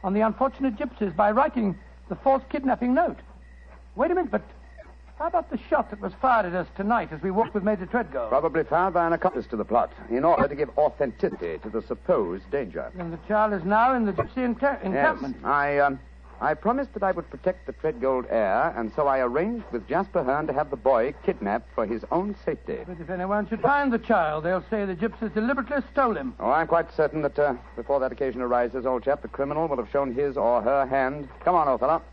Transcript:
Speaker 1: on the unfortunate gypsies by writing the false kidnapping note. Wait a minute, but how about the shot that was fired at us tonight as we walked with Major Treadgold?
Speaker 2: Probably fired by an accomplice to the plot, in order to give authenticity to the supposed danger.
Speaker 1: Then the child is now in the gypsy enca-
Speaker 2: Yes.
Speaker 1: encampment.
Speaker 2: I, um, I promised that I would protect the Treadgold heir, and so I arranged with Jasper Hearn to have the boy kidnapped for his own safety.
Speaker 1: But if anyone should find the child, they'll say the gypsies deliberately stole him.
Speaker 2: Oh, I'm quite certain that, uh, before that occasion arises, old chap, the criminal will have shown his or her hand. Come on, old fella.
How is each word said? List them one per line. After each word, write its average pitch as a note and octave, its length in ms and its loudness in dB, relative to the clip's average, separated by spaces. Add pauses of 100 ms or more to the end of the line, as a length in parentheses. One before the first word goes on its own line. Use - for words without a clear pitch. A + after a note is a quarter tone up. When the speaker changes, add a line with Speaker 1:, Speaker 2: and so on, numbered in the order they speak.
Speaker 1:
on F#3+ 80 0
the G#3 80 2
unfortunate B3+ 560 0
gypsies G#3+ 400 -4
by G#3 140 4
writing A3+ 480 2 (320)
the F3+ 60 -4
false C4+ 340 2
kidnapping B3 420 0
note. D#4 240 2 (800)
Wait D4 140 2
a F4 40 2
minute, E4+ 160 0
but G#3 120 -2 (760)
how D#4 80 -4
about E4+ 240 -2
the C#4+ 80 -6 (120)
shot C#4+ 200 2
that G3+ 100 -12
was F#3 200 -6
fired A#3+ 260 4
at F3 80 -4
us F3+ 120 -2 (100)
tonight G3+ 360 0
as D3+ 100 -10
we F#3+ 80 0
walked G#3+ 240 0
with G3 80 0
Major F#3+ 240 0
Treadgold? C#3+ 420 -2
Speaker 2:
Probably D3 360 2
fired F3 300 2
by E3+ 120 4
an E3 80 2
accomplice - 340 0
to A#2 80 -4
the G#2 80 -2
plot, A2+ 260 2 (200)
in B2+ 140 0
order C#3 240 4
to C#3+ 60 -6
give C#3 240 -2
authenticity B2 800 -2
to G#2+ 120 -12
the G#2+ 120 -2
supposed G2 680 -2
danger. E2+ 440 -4
Speaker 1:
Then F3 160 -8
the E3+ 80 -10 (100)
child G#3+ 260 2
is E3 100 -6
now A3 300 4
in A#3 120 2
the G3 60 0
gypsy - 240 -4 (100)
enca- A#3 140 -2 (220)
Speaker 2:
Yes. - 0 -
Speaker 1:
encampment. C4 640 0
Speaker 2:
I, C#3+ 340 2
um, C#3 200 2 (420)
I C#3+ 140 0
promised A#3+ 400 -2
that G3+ 80 -4
I F#3+ 100 2
would E3+ 160 -6
protect F3+ 380 -6
the C3 80 -10
Treadgold C3 560 -2
heir, A2 440 2
and A2+ 200 -4
so D3 140 2
I C3+ 100 2
arranged E3+ 540 0
with A2+ 140 -6
Jasper F3 380 0
Hearn C#3+ 220 0
to D3+ 80 -4
have D3 160 0
the C#3 60 -4
boy B2+ 360 4 (100)
kidnapped A2 520 -2
for A#2 100 0
his G#2+ 260 -4
own F#3+ 240 0 (120)
safety. - 400 -4
Speaker 1:
But F3 120 -12
if E3 120 -12
anyone F#3+ 360 -2
should A3 140 -4
find C#4+ 320 2
the A3+ 60 2
child, D#3 460 2
they'll F3+ 260 0
say G#3 160 0
the F#3 100 -4
gypsies G#3+ 380 -4
deliberately B3+ 480 0 (100)
stole A#3+ 240 2
him. C3 240 -6
Speaker 2:
Oh, A#2 100 0
I'm D#3 160 4
quite E3 280 2
certain D3+ 260 2
that, C#3+ 180 0
uh, C#3+ 180 2 (200)
before C3+ 240 0
that C3 100 0
occasion B2+ 300 -4
arises, B2 460 0
old B2+ 160 0
chap, C#3+ 180 0
the - 80 -12
criminal D3 400 -2
will F3+ 80 0
have A2 140 -4
shown C#3 240 0
his C#3 240 -2
or A#2 240 4
her C3+ 240 2
hand. C3+ 420 0 (160)
Come F3+ 120 4
on, D3+ 120 4
old A#2+ 120 2
fella. D#3 200 2 (120)